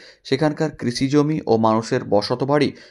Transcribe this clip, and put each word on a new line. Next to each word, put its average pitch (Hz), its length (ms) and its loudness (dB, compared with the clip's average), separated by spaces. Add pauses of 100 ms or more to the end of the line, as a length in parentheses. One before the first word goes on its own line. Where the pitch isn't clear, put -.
(240)
সেখানকার 156 460 0
কৃষিজমি 143 760 0
ও 113 100 4
মানুষের 113 480 0
বসতবাড়ি 127 680 0 (180)